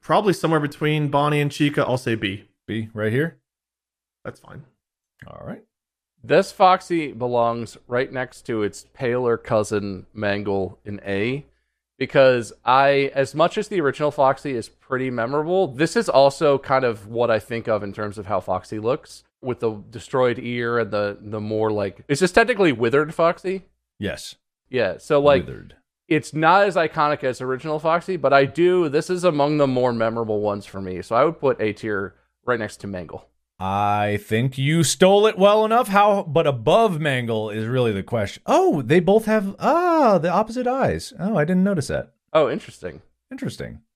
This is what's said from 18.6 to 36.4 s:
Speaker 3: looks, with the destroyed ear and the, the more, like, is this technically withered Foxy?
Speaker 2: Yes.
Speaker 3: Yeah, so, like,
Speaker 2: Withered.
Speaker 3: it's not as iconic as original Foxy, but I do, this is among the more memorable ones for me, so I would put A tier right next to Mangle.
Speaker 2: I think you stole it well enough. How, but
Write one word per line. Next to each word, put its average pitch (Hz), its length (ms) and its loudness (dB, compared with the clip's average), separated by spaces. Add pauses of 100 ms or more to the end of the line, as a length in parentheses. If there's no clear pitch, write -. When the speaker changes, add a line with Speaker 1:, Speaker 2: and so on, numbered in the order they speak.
Speaker 3:
looks, 117 440 -6 (180)
with 123 180 -8
the 113 120 -2 (180)
destroyed 123 500 -2
ear 120 400 -4
and 104 120 -4
the, 104 280 -4
the 107 220 -10
more, 107 300 -2
like, 101 360 -4
is 143 140 -2
this 185 100 2
technically 208 400 4
withered 131 420 0
Foxy? 180 500 -2 (360)
Speaker 2:
Yes. 92 360 -8 (340)
Speaker 3:
Yeah, 110 280 -2
so, 147 240 0
like, 143 240 4
Speaker 2:
Withered. - 300 -16 (320)
Speaker 3:
it's 151 260 -2
not 160 300 4
as 190 120 0
iconic 156 480 -2
as 127 180 -4
original 131 380 -4
Foxy, 165 380 -2
but 135 160 2
I 139 120 6
do, 175 440 2
this 151 200 -2
is 180 160 -4
among 147 320 2
the 143 100 4
more 127 260 0
memorable 113 460 -2
ones 104 260 -4
for 98 160 -14
me, 92 220 -8
so - 120 -4
I 131 100 6
would 165 140 -2
put 131 220 0
A 107 120 -2
tier 101 420 -6 (300)
right 123 120 2
next 107 200 -8
to - 100 -14
Mangle. 90 400 -12 (320)
Speaker 2:
I 104 640 0
think 123 340 -2
you 156 260 0
stole 196 440 4
it 208 100 0
well 202 260 6
enough. 226 240 2
How, 202 360 4
but 156 240 0